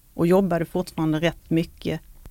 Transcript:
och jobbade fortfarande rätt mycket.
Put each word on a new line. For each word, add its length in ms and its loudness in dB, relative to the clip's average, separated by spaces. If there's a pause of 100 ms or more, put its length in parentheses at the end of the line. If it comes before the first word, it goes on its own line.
(140)
och 120 0
jobbade 380 2
fortfarande 560 -2
rätt 300 -2
mycket. 500 -4 (300)